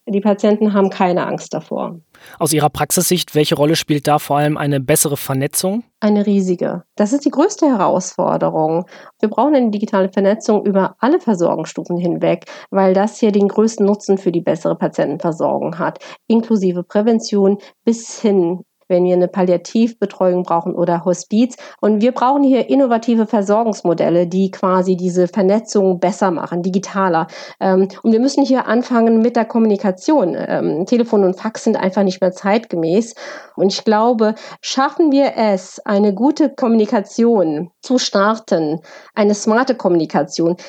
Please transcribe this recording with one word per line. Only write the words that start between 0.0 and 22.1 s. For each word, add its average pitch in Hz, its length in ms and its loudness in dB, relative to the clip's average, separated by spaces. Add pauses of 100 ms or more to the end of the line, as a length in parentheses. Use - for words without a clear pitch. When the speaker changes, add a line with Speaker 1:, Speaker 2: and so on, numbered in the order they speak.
Speaker 1:
Die 202 160 -2
Patienten 208 520 0
haben 196 180 2
keine 180 340 -2
Angst - 300 -10
davor. - 440 -10 (380)
Speaker 2:
Aus 160 160 -2
Ihrer 151 160 2
Praxissicht, - 640 -2
welche 151 220 2
Rolle 151 200 2
spielt 147 320 -2
da 147 120 2
vor 143 180 -2
allem 151 200 0
eine 143 220 -2
bessere 143 380 0
Vernetzung? 170 640 -4 (180)
Speaker 1:
Eine 208 240 2
riesige. 185 580 -2 (120)
Das 208 180 0
ist 285 120 -2
die 285 60 2
größte 339 340 0
Herausforderung. 170 1200 0 (340)
Wir 214 100 0
brauchen 269 260 0
eine 240 160 2
digitale 202 380 -2
Vernetzung 202 560 0
über 190 340 0
alle 302 200 2
Versorgungsstufen 170 800 -2
hinweg, 170 480 -2 (260)
weil 190 220 2
das 202 260 0
hier 214 120 2
den 202 160 2
größten 214 380 0
Nutzen 196 320 0
für 190 140 -2
die 170 100 -2
bessere 165 340 -2
Patientenversorgung 156 1040 -4
hat, 160 220 -8 (280)
inklusive 190 560 0
Prävention 208 760 0 (260)
bis - 380 -4
hin, 185 420 0 (260)
wenn 180 160 2
wir 180 80 2
eine 180 140 2
Palliativbetreuung 185 1160 0
brauchen 170 300 -2
oder 175 320 -2
Hospiz. 208 500 0 (240)
Und 214 220 2
wir 240 100 2